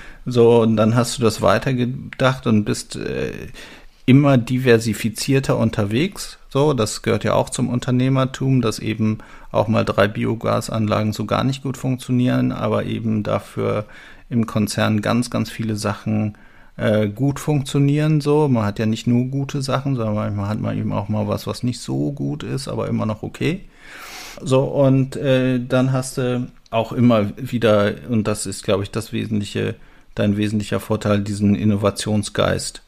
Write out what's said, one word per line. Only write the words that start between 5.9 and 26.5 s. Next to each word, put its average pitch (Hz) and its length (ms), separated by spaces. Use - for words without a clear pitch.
So, 143 240
das 110 260
gehört 107 240
ja 104 80
auch 107 160
zum 123 220
Unternehmertum, 131 920
dass 113 180
eben 110 400
auch 110 160
mal 110 160
drei 104 260
Biogasanlagen 110 1040
so 113 100
gar 104 180
nicht 135 200
gut 135 160
funktionieren, 127 720
aber 107 320
eben 110 380
dafür 107 640
im 113 180
Konzern 107 540
ganz, 107 300
ganz 113 180
viele 110 280
Sachen, 107 600
äh, 107 320
gut 135 320
funktionieren. 147 800
So, 147 280
man 117 180
hat 101 120
ja 117 60
nicht 110 220
nur 123 180
gute 135 380
Sachen, 135 340
sondern 110 200
manchmal 101 320
hat 107 120
man 104 160
eben 107 160
auch 104 160
mal 107 180
was, 101 200
was 107 160
nicht 123 180
so 139 320
gut 139 300
ist, 135 260
aber 107 200
immer 110 180
noch 107 160
okay. 135 400
So, 131 220
und, 135 520
äh, 131 500
dann 131 260
hast 131 260
du 123 300